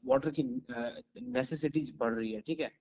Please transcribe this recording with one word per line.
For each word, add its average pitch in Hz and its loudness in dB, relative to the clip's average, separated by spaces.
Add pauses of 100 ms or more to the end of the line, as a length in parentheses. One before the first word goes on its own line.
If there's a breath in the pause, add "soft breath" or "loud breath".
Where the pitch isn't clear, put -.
water 135 4
की, 147 0 (280)
अ, 120 -4 (220)
necessities 147 0
बढ़ 117 2
रही 113 -2
है, 110 -4
ठीक 156 -4
है? 135 -4